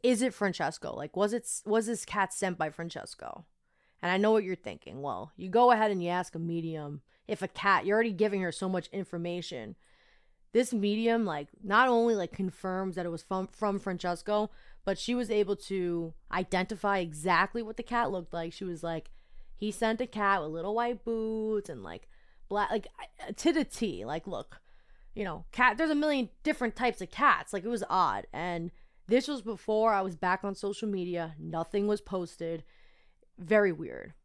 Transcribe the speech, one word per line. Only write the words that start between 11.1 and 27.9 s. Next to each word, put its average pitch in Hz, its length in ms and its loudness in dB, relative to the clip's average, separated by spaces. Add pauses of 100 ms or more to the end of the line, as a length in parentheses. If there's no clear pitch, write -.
like, 147 240 -2 (140)
not 220 240 6
only, 233 260 6
like, 185 180 0
confirms 185 640 -4
that 180 100 -4
it 175 40 -2
was 165 140 -6
from, 190 240 -2
from 202 320 -2
Francesco, 196 720 -2 (340)
but 196 120 0
she 240 180 -2
was 240 160 -2
able 208 240 4
to 170 580 -2 (180)
identify 190 680 0
exactly 175 680 2
what 220 140 -10
the 240 60 -8
cat 240 280 0
looked 180 220 -6
like. 170 180 -6
She - 140 -10
was 170 180 -8
like, 165 280 -6 (440)
"He 208 160 -4
sent 226 300 0
a 254 60 -2
cat 196 340 2
with 151 100 -4
little 170 220 -4
white 240 320 0
boots 220 640 -2
and, 123 140 -10
like, - 260 -14 (400)
black," 202 220 0
like, 220 160 -2 (500)
to 330 160 2
the 302 100 2
T. 139 400 -4
Like, 151 240 -6
look, - 320 -10 (540)
you 214 100 -6
know, 170 280 -8
cat, 247 260 4
there's 320 140 2
a 294 40 4
million 294 340 2 (140)
different 277 320 0
types 240 240 0
of 180 120 -8
cats. 240 420 2
Like, 185 100 -4
it 220 60 -4
was 226 200 -2
odd. 147 440 2